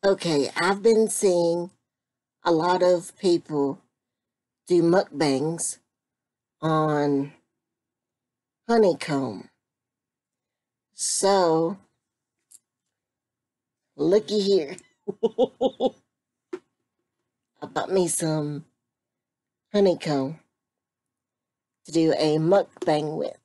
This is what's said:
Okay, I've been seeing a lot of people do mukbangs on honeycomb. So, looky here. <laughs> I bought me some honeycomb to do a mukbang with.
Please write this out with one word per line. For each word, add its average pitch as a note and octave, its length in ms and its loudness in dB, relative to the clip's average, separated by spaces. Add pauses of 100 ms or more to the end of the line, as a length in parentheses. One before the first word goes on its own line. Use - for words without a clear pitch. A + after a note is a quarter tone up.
Okay, E3+ 520 0
I've F#3+ 260 0
been A3 240 4
seeing F3 640 0 (720)
a F3 80 2
lot F3 320 2
of F3+ 340 0
people D#3 640 -2 (880)
do F3 160 2
mukbangs D#3+ 960 0 (840)
on D3 720 0 (1400)
honeycomb. D#3+ 800 0 (1500)
So, F3+ 840 0 (2250)
looky G3+ 460 0
here. F#3+ 340 0 (320)
<laughs> - 160 -8 (2500)
I C3+ 100 -14
bought - 180 -6
me F#3 200 0
some D#3 560 -4 (1040)
honeycomb D#3+ 720 0 (1400)
to - 80 -20
do D#3+ 240 2
a D#3 220 0
mukbang D#3+ 800 -2
with. - 280 -8